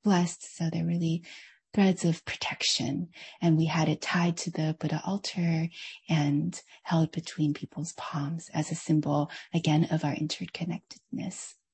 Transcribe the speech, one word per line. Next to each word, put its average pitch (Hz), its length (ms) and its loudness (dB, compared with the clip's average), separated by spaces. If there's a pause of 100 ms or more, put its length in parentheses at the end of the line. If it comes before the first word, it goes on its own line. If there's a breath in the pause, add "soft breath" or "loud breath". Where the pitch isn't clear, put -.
blessed. 175 520 2
So 165 140 -2
they're 165 140 -2
really 170 380 0 (520 loud breath)
threads 190 300 4
of 165 220 2
protection. - 840 -2 (320 loud breath)
And 165 160 6
we 156 80 4
had 160 240 2
it 151 140 0
tied 175 360 2
to - 120 -6
the 160 280 0
Buddha 156 280 -2
altar 170 640 0 (380 loud breath)
and 151 560 2 (200 loud breath)
held 160 300 2
between 151 420 0
people's - 400 -8
palms 156 580 -6
as - 180 -2
a 160 40 -2
symbol, 147 560 2 (240 loud breath)
again, 160 360 4
of 160 140 0
our 143 100 0
interconnectedness. - 1400 -8 (200)